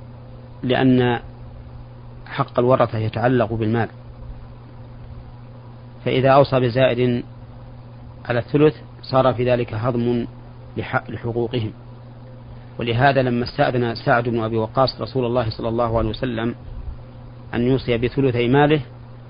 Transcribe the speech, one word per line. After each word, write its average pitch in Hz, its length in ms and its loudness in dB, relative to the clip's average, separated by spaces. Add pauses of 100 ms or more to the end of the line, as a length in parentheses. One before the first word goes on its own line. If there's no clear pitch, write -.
(640)
لأن 123 580 4 (1080)
حق - 320 -2
الورثة 123 400 4
يتعلق 113 540 2
بالمال، 110 360 0 (2250)
فإذا 131 260 4
أوصى 135 300 8
بزائد 123 640 2 (1040)
على 120 100 0
الثلث 147 360 4 (280)
صار 131 320 4
في 123 160 0
ذلك 120 240 0
هضم 120 520 0 (500)
لح-، - 340 -4
لحقوقهم، 117 640 -4 (1040)
ولهذا 127 440 4
لما 120 220 2
استأذن 123 500 0
سعد 120 340 2
بن 117 120 0
أبي 113 160 -2
وقاص 117 440 0
رسول 120 260 -2
الله 120 240 0
صلى 117 180 -6
الله 113 300 0
عليه 110 100 2
وسلم 117 460 -2 (1000)
أن 117 80 2
يوصي 123 360 2
بثلثي 120 500 2
ماله 143 320 6 (500)